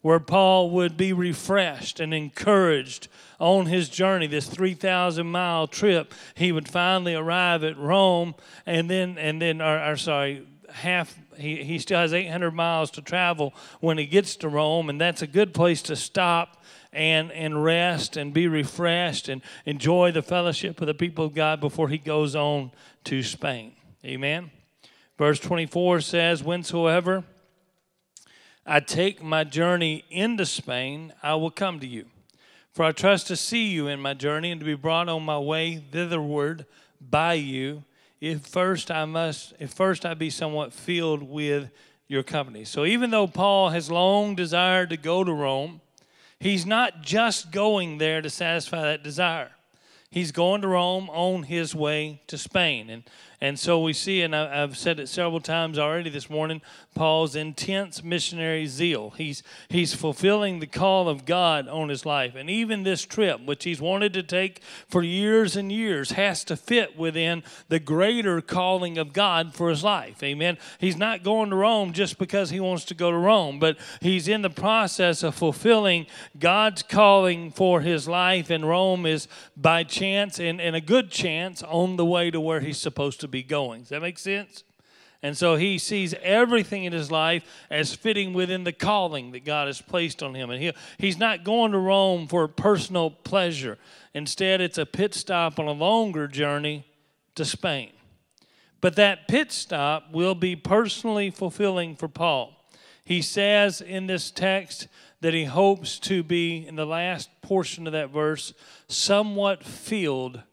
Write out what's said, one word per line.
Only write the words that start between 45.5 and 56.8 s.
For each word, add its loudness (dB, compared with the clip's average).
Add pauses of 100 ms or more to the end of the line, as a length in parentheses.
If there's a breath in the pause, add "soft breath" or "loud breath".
he's 0
not 0
just 0
going 0
there 0
to -6
satisfy -4
that -2
desire. -2 (580 soft breath)
He's -4
going 2
to -2
Rome 0
on -2
his -6
way -4
to -12
Spain. 0
And, -14 (380 loud breath)
and -2
so 2
we 0
see, -2
and 0
I, -2
I've -6
said -2
it -10
several -2
times -2
already -2
this -10
morning, -4 (340 loud breath)